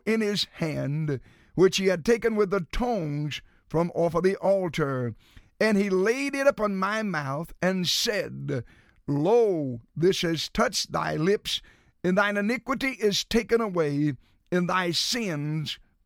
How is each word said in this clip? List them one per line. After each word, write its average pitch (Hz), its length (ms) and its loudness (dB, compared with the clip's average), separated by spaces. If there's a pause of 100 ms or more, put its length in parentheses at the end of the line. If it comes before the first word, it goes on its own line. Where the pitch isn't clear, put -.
in 220 160 2
his 208 320 -2
hand, 143 680 -4 (340)
which 185 220 4
he 190 120 0
had 180 140 0
taken 233 320 2
with 208 140 2
the 190 240 -2
tongs 151 720 -2 (260)
from 165 260 0
off 165 200 0
of 175 80 0
the 190 140 2
altar. 151 800 0 (460)
And 214 160 4
he 202 140 2
laid 240 440 2
it 277 120 0
upon 208 300 2
my 202 260 -2
mouth 156 580 -4
and 185 260 0
said, 139 800 -2 (420)
"Lo, 156 760 2 (120)
this 180 280 2
has 165 260 -2
touched - 440 -2
thy 156 240 -2
lips, 185 440 0 (420)
and 185 140 0
thine 208 220 2
iniquity 254 640 -2
is 202 220 2
taken 233 380 2
away, 151 540 0 (360)
and 180 160 2
thy 180 260 0
sins 156 840 -4 (260)